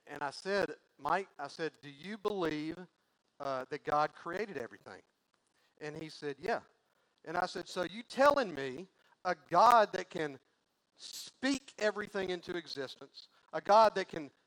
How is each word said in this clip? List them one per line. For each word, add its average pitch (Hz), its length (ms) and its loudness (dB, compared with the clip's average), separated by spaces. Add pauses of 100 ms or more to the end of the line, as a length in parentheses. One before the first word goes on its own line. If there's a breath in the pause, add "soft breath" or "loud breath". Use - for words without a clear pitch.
and 147 160 -10
I 139 80 -6
said, 190 400 -2 (260)
"Mike," 170 300 -2 (100)
I 143 120 -8
said, 156 220 -6 (120)
"Do 147 60 -14
you 170 280 -12
believe, 170 600 -2 (640)
uh, 135 280 -4
that 147 140 -8
God 151 300 2
created 185 440 -6
everything?" 107 440 -12 (800)
And 151 200 -10
he 160 60 -10
said, 147 320 -10
"Yeah." 175 200 -2 (680)
And 165 120 -6
I 180 80 2
said, 175 220 -6
So 185 160 -4
you 190 260 -8
telling 269 440 4
me 135 340 -8 (380 soft breath)
a 180 100 0 (140)
God 214 440 8
that 185 160 -6
can 151 300 -6 (580)
speak - 840 -6
everything 202 500 -2
into 175 260 -6
existence, - 720 -10 (260 soft breath)
a 160 80 -4
God 208 340 8
that 190 140 -2
can, 147 200 -8 (180)